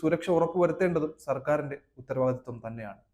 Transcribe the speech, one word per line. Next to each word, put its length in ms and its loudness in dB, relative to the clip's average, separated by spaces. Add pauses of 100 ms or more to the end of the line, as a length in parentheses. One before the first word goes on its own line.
സുരക്ഷ 280 0
ഉറപ്പുവരുത്തേണ്ടതും 840 2 (140)
സർക്കാരിന്റെ 500 -2 (200)
ഉത്തരവാദിത്വം 680 -2
തന്നെയാണ്. 360 -12 (100)